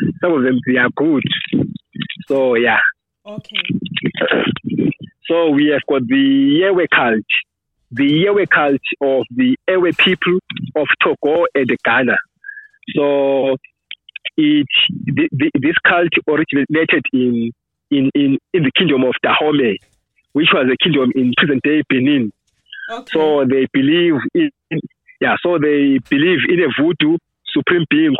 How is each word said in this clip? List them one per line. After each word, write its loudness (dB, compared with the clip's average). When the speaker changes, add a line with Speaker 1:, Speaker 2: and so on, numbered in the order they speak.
Speaker 1:
some 0
of 2
them, 2
they 0
are 2
good. 0
So, 2
yeah. 2
Speaker 2:
Okay. -14
Speaker 1:
<clears throat> -2
So 2
we 2
have 0
got 0
the 4
Yewe 2
cult, 2
the -2
Yewe 2
cult 2
of 0
the 0
Ewe 2
people 0
of -2
Togo 0
and 0
Ghana. 0
So 0
it, 2
the, 0
the, 0
this 0
cult 2
originated 0
in, 0
in, 2
in, 2
in 2
the 2
kingdom 2
of 0
Dahomey, 0
which 2
was 2
a 0
kingdom 2
in 0
present-day 0
Benin. 0
Speaker 2:
Okay. -14
Speaker 1:
So 2
they 0
believe 2
in, 0
yeah, 0
so 0
they 2
believe 2
in 2
a 2
voodoo 2
supreme 0
being 2